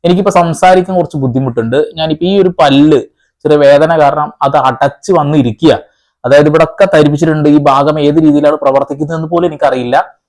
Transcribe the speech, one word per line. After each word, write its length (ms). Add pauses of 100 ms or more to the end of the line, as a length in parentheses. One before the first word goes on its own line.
എനിക്കിപ്പോ 260
സംസാരിക്കാൻ 640
കുറച്ച് 200
ബുദ്ധിമുട്ടുണ്ട്. 760
ഞാനിപ്പോ 320
ഈ 160
ഒരു 60
പല്ല് 520 (420)
ചെറിയ 140
വേദന 440
കാരണം 320 (100)
അത് 140
അടച്ച് 560
വന്നിരിക്കുക. 680 (460)
അതായത് 240
ഇവിടൊക്കെ 360 (100)
തരിപ്പിച്ചിട്ടുണ്ട്. 540
ഈ 100
ഭാഗം 420
ഏത് 140
രീതിയിലാണ് 420
പ്രവർത്തിക്കുന്നതെന്ന് 720
പോലും 200
എനിക്കറിയില്ല. 680 (140)